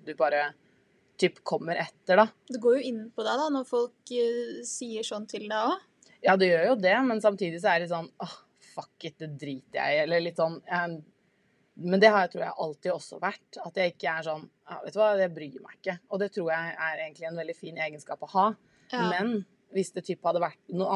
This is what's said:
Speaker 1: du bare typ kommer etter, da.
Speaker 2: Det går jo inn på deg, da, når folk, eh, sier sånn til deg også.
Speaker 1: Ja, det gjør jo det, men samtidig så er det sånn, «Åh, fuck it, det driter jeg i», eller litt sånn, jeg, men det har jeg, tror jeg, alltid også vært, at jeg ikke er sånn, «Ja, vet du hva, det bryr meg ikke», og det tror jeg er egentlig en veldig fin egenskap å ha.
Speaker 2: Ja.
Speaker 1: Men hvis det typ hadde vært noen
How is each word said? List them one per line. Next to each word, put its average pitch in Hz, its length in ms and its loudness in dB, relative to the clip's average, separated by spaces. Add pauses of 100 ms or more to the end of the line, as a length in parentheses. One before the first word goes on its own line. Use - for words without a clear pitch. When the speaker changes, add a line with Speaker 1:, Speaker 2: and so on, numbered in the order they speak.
Speaker 1:
du 151 80 -10
bare 147 380 2 (680)
typ 180 240 2
kommer 165 320 -2
etter, - 400 0
da. 214 100 8 (220)
Speaker 2:
Det 240 140 -6
går 240 160 6
jo 262 100 -4
inn 226 120 -4 (120)
på 214 140 -6
deg, 220 100 0
da, 302 160 0
når 262 160 -2
folk, 240 280 -2 (140)
eh, 233 540 -2
sier 226 400 -8
sånn 214 240 -8
til 214 200 -10
deg 214 100 -2
også. 277 220 0 (420)
Speaker 1:
Ja, 190 140 6
det 185 120 6
gjør 170 180 4
jo 254 100 4
det, 190 280 4
men 226 160 0
samtidig 190 400 0
så 185 140 4
er 170 100 2
det 170 60 -6
sånn, 165 180 -4 (120)
«Åh, - 160 -10 (380)
fuck - 300 -14
it, 156 140 -10
det 156 200 -10
driter 139 420 -6
jeg 143 160 2
i», 156 60 4
eller 170 180 2
litt 170 160 -4
sånn, 165 300 0
jeg, 170 360 -4 (720)
men 180 240 2
det 220 120 10
har 190 140 4
jeg, - 60 -6
tror 175 120 -6
jeg, 170 140 -8
alltid 165 340 -6
også - 280 -10
vært, - 440 -8
at 180 120 -12
jeg 180 180 0
ikke 165 240 -4
er 160 40 -8
sånn, 156 260 -8 (200)
«Ja, 156 160 -12
vet 156 100 -10
du 190 60 -6
hva, 214 160 6
det 190 160 4
bryr 147 280 -12
meg - 180 -20
ikke», 180 200 -8 (120)
og 190 100 -2
det 202 120 -2
tror 170 200 -4
jeg 165 240 -4
er 160 280 -4
egentlig 156 240 -10
en 170 80 -8
veldig 165 200 -8
fin 160 220 -14
egenskap 151 440 -6
å - 80 -14
ha. 190 160 4 (440)
Speaker 2:
Ja. 240 180 0
Speaker 1:
Men 202 360 -2 (280)
hvis 190 200 -2
det 180 120 -8
typ 180 200 -6
hadde 170 160 2
vært 165 280 -4
noen 185 280 0